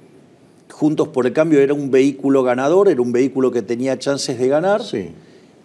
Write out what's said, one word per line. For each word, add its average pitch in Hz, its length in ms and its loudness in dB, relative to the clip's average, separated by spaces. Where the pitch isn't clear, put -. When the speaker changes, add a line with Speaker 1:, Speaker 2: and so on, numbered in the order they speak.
Speaker 1:
Juntos 151 380 -2
por 123 160 -2
el 123 80 0
Cambio 156 260 2
era 139 140 2
un 143 180 -4
vehículo 135 520 2
ganador, 139 440 2
era 143 140 2
un 123 100 -2
vehículo 127 400 0
que 120 100 -2
tenía 123 380 -4
chances 139 400 -6
de 127 80 0
ganar. 180 340 0
Speaker 2:
Sí. 104 280 -8